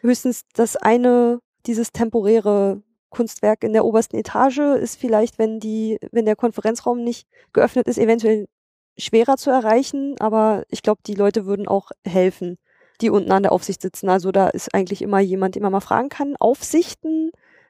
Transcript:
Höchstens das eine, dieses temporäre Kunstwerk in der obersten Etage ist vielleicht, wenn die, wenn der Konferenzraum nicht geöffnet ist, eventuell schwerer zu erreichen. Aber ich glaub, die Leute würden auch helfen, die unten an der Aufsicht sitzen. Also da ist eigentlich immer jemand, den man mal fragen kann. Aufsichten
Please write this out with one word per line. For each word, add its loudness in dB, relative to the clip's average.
Höchstens 0
das 0
eine, 2
dieses -4
temporäre 0
Kunstwerk -2
in -2
der 4
obersten 0
Etage 0
ist 0
vielleicht, 0
wenn -2
die, -4
wenn 0
der 2
Konferenzraum -2
nicht -6
geöffnet 2
ist, -2
eventuell 2
schwerer 2
zu -2
erreichen. 0
Aber 2
ich -10
glaub, 0
die -8
Leute 0
würden -4
auch -2
helfen, 0
die 2
unten 0
an 4
der 2
Aufsicht -2
sitzen. -6
Also 0
da 2
ist -4
eigentlich -2
immer 0
jemand, 0
den -6
man -2
mal 0
fragen -2
kann. -6
Aufsichten -2